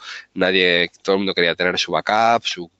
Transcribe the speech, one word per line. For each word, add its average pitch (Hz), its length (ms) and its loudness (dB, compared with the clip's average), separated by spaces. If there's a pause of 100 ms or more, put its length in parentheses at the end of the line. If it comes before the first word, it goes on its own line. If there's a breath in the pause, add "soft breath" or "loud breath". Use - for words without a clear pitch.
(360 loud breath)
nadie, 90 560 2 (100)
todo 98 140 0
el 98 60 0
mundo 95 120 -4
quería 85 220 0
tener 90 240 -2
su - 120 -4
backup, 95 540 0
su, 87 240 -8 (100)